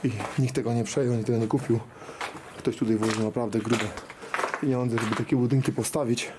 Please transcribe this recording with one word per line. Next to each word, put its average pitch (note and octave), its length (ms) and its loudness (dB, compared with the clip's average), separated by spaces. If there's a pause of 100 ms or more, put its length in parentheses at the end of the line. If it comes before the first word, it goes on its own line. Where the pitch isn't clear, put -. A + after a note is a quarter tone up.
i B2 80 2 (260)
nikt C3 160 2
tego A#2 180 0
nie A#2 120 2
przejął, B2 300 2
nikt A2 120 0
tego A#2+ 120 2
nie A2+ 80 2
kupił. A#2 340 2 (800)
Ktoś - 180 0
tutaj A2 200 2
włożył A2 280 2
naprawdę A2 340 0
grube G#2+ 260 2 (760)
pieniądze, B2 380 2
żeby A2 180 0
takie B2+ 200 0
budynki C3 360 4
postawić A#2+ 680 0